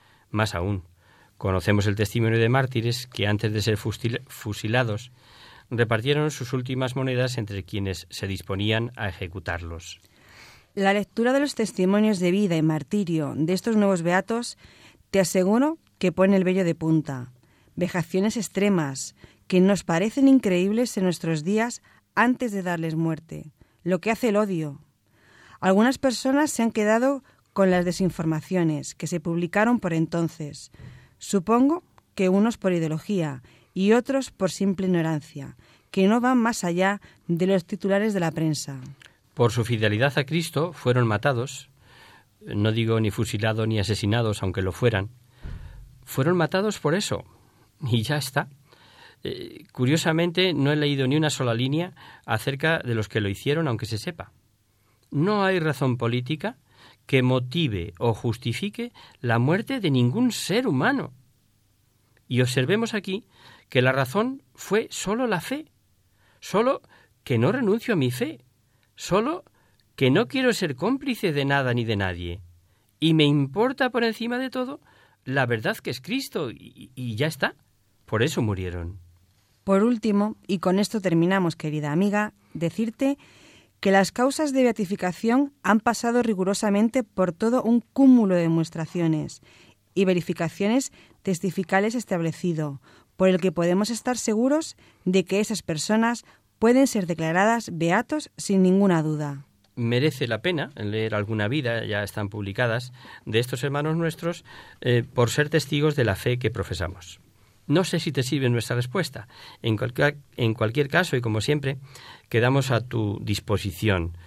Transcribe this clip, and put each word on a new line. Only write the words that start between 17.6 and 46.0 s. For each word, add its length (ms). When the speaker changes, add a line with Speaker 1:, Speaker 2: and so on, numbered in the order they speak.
Speaker 2:
Vejaciones 600
extremas 800
que 140
nos 240
parecen 420
increíbles 720
en 80
nuestros 400
días 360
antes 380
de 100
darles 340
muerte, 560
lo 120
que 100
hace 180
el 80
odio. 440
Algunas 380
personas 520
se 120
han 80
quedado 540
con 180
las 140
desinformaciones 1120
que 120
se 120
publicaron 640
por 120
entonces. 800
Supongo 640
que 140
unos 300
por 140
ideología 680
y 180
otros 380
por 200
simple 360
ignorancia, 680
que 160
no 140
van 180
más 260
allá 360
de 200
los 180
titulares 480
de 80
la 100
prensa. 500
Speaker 1:
Por 180
su 120
fidelidad 540
a 60
Cristo 480
fueron 340
matados, 640
no 320
digo 280
ni 100
fusilados 560
ni 120
asesinados, 640
aunque 200
lo 100
fueran. 380